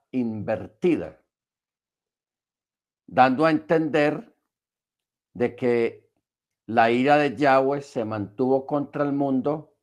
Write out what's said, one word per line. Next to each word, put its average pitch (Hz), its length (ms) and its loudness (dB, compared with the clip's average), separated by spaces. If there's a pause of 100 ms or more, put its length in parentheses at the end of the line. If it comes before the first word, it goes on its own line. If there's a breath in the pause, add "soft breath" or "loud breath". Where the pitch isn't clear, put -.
(100)
invertida, 110 1080 -4 (1900)
dando 131 400 2
a 160 40 2
entender 151 840 0 (1000)
de 120 240 -4
que 120 540 -2 (560)
la 117 240 2
ira 127 260 4
de 143 180 0
Yahweh 135 460 2
se 131 240 -8
mantuvo 110 640 -2
contra 143 380 -4
el 143 80 -4
mundo 143 720 -2